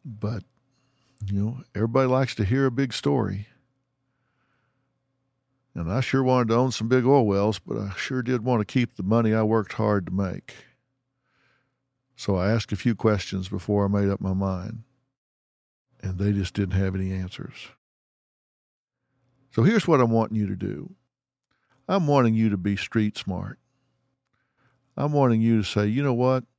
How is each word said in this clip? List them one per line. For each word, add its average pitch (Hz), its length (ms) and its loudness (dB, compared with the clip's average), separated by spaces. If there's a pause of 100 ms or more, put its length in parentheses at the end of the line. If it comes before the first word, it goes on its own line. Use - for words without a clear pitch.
But, 107 400 -8 (800)
you 98 160 -2
know, 113 240 -4 (120)
everybody 117 320 2
likes 127 280 0
to 107 80 -2
hear 127 220 2
a 131 60 2
big 127 220 -2
story. 104 540 -2 (2250)
And 82 140 -6
I 113 120 0
sure 135 220 0
wanted 127 240 4
to 113 80 2
own 127 160 2
some 113 180 -6
big 127 160 2
oil 131 220 6
wells, 101 320 0
but - 180 -8
I 101 180 -6
sure 127 280 -6
did 123 200 -2
want 120 160 0
to 104 60 0
keep 123 300 -2
the 95 80 -8
money 110 320 2
I 110 80 2
worked 107 300 0
hard 104 340 0
to 90 40 -8
make. 92 440 -6 (1600)
So - 200 -4
I 90 140 0
asked 113 220 -2
a 104 40 -4
few 113 200 0
questions 98 520 -2
before 101 380 -2
I - 20 0
made 101 220 0
up 98 100 -4
my 95 140 -4
mind. 98 500 -6 (1160)
And 92 160 -6
they 101 160 2
just 98 220 -2
didn't 95 220 0
have 95 180 0
any 95 180 -4
answers. - 560 -10 (1800)
So 117 100 0
here's 208 260 4
what 147 140 6
I'm 117 100 4
wanting 110 260 0
you 104 100 0
to 98 80 -4
do. 98 400 -8 (920)
I'm 180 200 0
wanting 131 260 6
you 110 160 4
to 101 80 0
be 98 180 -2
street 107 400 -2
smart. 95 440 -8 (1400)
I'm 147 160 -2
wanting 127 280 4
you 113 160 4
to 104 60 2
say, 104 240 0
"You 123 160 -2
know 135 100 0
what? 123 300 2 (160)